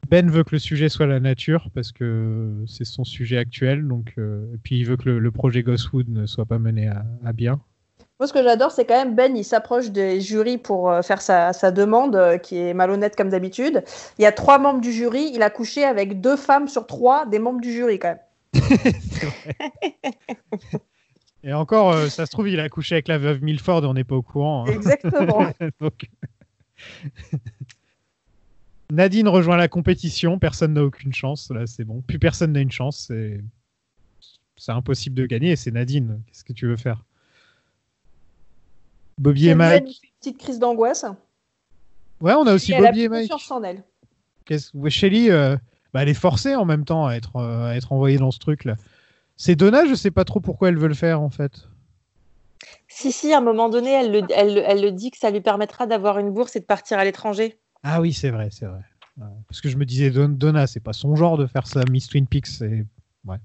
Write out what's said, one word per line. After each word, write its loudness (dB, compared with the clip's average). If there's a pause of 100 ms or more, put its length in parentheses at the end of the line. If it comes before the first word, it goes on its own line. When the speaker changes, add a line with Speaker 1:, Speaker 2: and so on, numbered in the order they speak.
Speaker 1:
Ben 6
veut 4
que -2
le 2
sujet 0
soit 0
la 2
nature 0
parce -8
que -4
c'est -10
son -8
sujet -6
actuel, -2
donc, -6
euh, -6
et -10
puis -4
il 0
veut 0
que -2
le, 2
le 0
projet 0
Ghostwood -2
ne -4
soit -6
pas -4
mené -2
à, -6 (220)
à -4
bien. -2 (580)
Speaker 2:
Moi, -2
ce -6
que 2
j'adore, 4
c'est 0
quand 2
même 0
Ben, 4
il -4
s'approche -2
des 0
jurys -2
pour, -2
euh, 2
faire -2
sa, 4
sa 2
demande, 2
euh, 6
qui -10
est -4
malhonnête 0
comme 0
d'habitude. -2 (340)
Il 4
y 8
a 6
trois 6
membres 2
du -4
jury, -2
il 0
a 4
couché -4
avec 0
deux 2
femmes 2
sur -6
trois 2
des -2
membres -4
du -8
jury -2
quand -4
même. -6 (340)
<laughs> 4
Speaker 1:
C'est -8
vrai. -10 (1900)
Et -8
encore, 4
euh, 2
ça -6
se -10
trouve, -2
il -2
a -4
couché -4
avec -2
la 0
veuve -2
Milford 0
et 0
on 0
n'est 0
pas -4
au -2
courant, -4
hein. 0
Speaker 2:
Exactement. 0 (180)
Speaker 1:
<laughs> -8
Donc, -8 (2750)
Nadine 4
rejoint 4
la 4
compétition, -2
personne 0
n'a 2
aucune -4
chance, -8
là -6
c'est -10
bon. -12
Plus -6
personne 0
n'a 2
une 0
chance, -8
c'est, -8 (1120)
c'est -10
impossible -4
de 0
gagner, 0
c'est -6
Nadine, -2
qu'est-ce -20
que -14
tu -6
veux 0
faire ? -6 (2000)
Bobby 2
et 8
Speaker 2:
Shelly, 6
Speaker 1:
Mike. 6
Speaker 2:
elle 4
fait -20
une -20
petite -12
crise -8
d'angoisse. 0 (1160)
Speaker 1:
Ouais, 2
on 4
a 6
aussi 2
Speaker 2:
Et 2
elle 8
a 10
Speaker 1:
Bobby 2
et 0
Speaker 2:
plus -4
Speaker 1:
Mike. -4
Speaker 2:
confiance -10
en -6
elle. -10 (600)
Speaker 1:
Qu'est-ce, -6
ouais, -2
Shelly, 4
euh... 4 (380)
bah, 0
elle 2
est 4
forcée 0
en 0
même 0
temps 0
à -2
être, -10
euh... -4
à -2
être -6
envoyée 4
dans 2
ce -6
truc-là. -4 (600)
C'est 2
Donna, 6
je 2
sais -2
pas 2
trop -2
pourquoi 0
elle 2
veut 2
le 0
faire 0
en -2
fait. -10 (1200)
Speaker 3:
Si, -6
si, -2
à 6
un 4
moment 2
donné, 0
elle 2
le, 2 (120)
elle, 4
elle 2
le 2
dit -8
que -20
ça 0
lui -2
permettra -2
d'avoir 0
une -2
bourse -4
et -4
de -20
partir -2
à 2
l'étranger. -4 (240)
Speaker 1:
Ah -2
oui, 0
c'est -4
vrai, -4
c'est -14
vrai. -12 (380)
Ouais. -16 (220)
Parce -16
que -6
je -4
me 0
disais, 0
Don-, 2
Donna, 2
c'est -8
pas -10
son -2
genre 2
de 0
faire -6
ça, -2
Miss -2
Twin 0
Peaks, -4
c'est, -6 (420)
ouais. -10